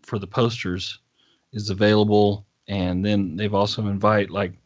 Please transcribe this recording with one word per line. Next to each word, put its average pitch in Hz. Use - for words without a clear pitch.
for -
the 98
posters 95
is 104
available. 104
And 92
then 98
they've 104
also 104
invite, 101
like, 95